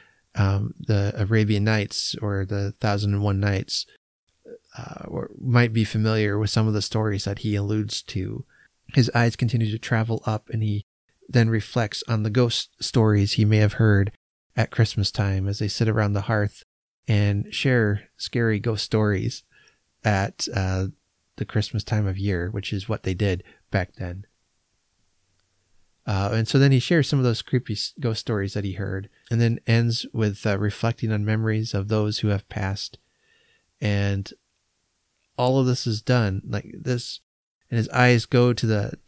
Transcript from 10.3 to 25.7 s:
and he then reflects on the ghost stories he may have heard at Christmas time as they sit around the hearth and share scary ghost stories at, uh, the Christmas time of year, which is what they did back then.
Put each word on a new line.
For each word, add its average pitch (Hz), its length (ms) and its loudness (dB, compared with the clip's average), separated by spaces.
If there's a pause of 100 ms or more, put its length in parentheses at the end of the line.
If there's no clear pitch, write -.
and 110 140 -4
he 104 220 -2 (420)
then 117 220 4
reflects 113 580 -2
on 110 160 0
the 110 60 0
ghost 120 400 0 (120)
stories 104 520 4
he 110 120 4
may 107 120 6
have 104 160 4
heard 104 380 4 (440)
at 113 160 0
Christmas 107 400 2
time 98 360 0
as 101 120 -4
they 104 80 -2
sit 110 220 0
around 107 240 2
the 101 80 0
hearth 104 420 -2 (440)
and 104 460 2
share 113 640 0
scary 113 420 -2
ghost 107 260 -2
stories 107 580 0 (600)
at, 101 520 0
uh, 95 320 0 (480)
the 110 100 -6
Christmas - 380 -2
time 107 240 -2
of 95 100 -2
year, 95 320 -2
which 107 220 -6
is 98 160 -6
what 110 160 -4
they 95 100 -2
did 92 300 0 (260)
back 92 260 -2
then. 92 300 -10 (1800)